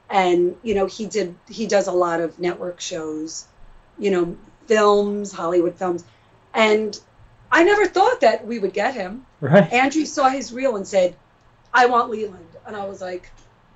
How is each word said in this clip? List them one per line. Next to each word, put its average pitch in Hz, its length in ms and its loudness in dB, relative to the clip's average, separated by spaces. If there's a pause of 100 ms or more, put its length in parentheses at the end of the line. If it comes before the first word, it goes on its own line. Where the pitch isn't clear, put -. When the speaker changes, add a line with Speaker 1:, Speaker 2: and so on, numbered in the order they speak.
(100)
Speaker 1:
And, 180 520 2
you 220 120 -2
know, 196 120 0
he 208 200 -8
did, 180 280 -4 (140)
he 214 180 -8
does 196 200 2
a 185 60 -4
lot 170 280 0
of 160 180 -6
network 175 420 -6
shows, 156 680 -10 (520)
you 202 120 -2
know, 175 260 0 (300)
films, 208 680 2
Hollywood 175 440 0
films. 175 280 -4 (480)
And 214 460 0 (520)
I 320 140 4
never 415 220 4
thought 440 340 2
that 226 260 2
we 233 120 -6
would 196 160 -4
get 220 200 -2
him. 208 300 -10 (160)
Speaker 2:
Right. 160 320 4
Speaker 1:
Andrew 277 320 2
saw 269 240 0
his 262 240 -4
reel 254 240 -2
and 190 100 -8
said, 185 300 0 (560)
"I 247 140 6
want 247 240 0
Leland." 202 380 -10 (180)
And 214 100 -12
I 202 80 -8
was 196 160 -12
like, 180 300 -12 (460)